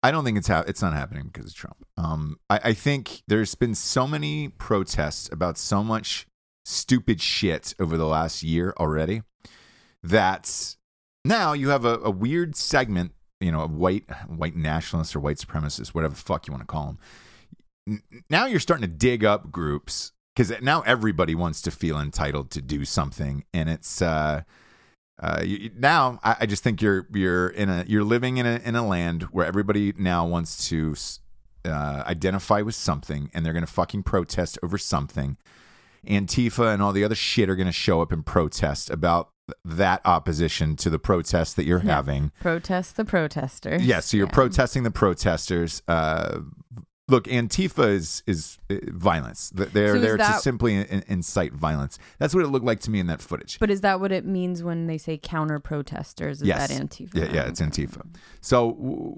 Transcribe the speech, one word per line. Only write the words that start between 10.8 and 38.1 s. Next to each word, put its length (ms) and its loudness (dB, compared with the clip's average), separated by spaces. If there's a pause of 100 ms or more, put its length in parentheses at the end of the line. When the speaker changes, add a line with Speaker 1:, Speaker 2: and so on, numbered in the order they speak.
Speaker 1:
now 280 2
you 160 0
have 160 4
a, 140 4
a 120 0
weird 440 0
segment, 580 0 (260)
you 120 0
know, 100 0
of 100 -4
white, 380 2 (180)
white 280 -4
nationalists 600 -2
or 40 -2
white 180 0
supremacists, 520 -6
whatever 240 -2
the 80 -14
fuck 260 -4
you 60 -10
wanna 120 -10
call 240 -6
'em. 80 -10 (880)
N-, 420 -8
now 160 4
you're 140 2
starting 280 0
to 60 -4
dig 320 4
up 260 2
groups 600 -4 (240)
'cause 160 4 (100)
now 200 2
everybody 540 2
wants 260 -2
to 100 -2
feel 280 -2
entitled 520 -2
to 100 -6
do 240 -4
something, 580 -2 (100)
and 160 0
it's, 320 -4
uh, 420 0 (760)
uh, 220 -2
you, 140 -4
you, 200 -10
now 460 4
I, 180 4
I 40 2
just 180 -2
think 180 2
you're, 320 4
you're 360 4
in 200 -2
a, 180 0
you're 160 4
living 340 2
in 80 0
a, 200 0
in 100 -2
a 100 0
land 380 0
where 220 0
everybody 520 0
now 280 0
wants 440 -4
to 240 0
s-, 260 -10 (460)
uh, 420 -4
identify 540 0
with 140 -4
something, 580 -4
and 120 -2
they're 80 -2
gonna 140 -2
fucking 360 -4
protest 600 -2
over 140 -4
something. 600 -4 (680)
Antifa 680 2
and 80 2
all 100 4
the 120 4
other 120 2
shit 340 2
are 60 2
gonna 160 2
show 300 2
up 100 0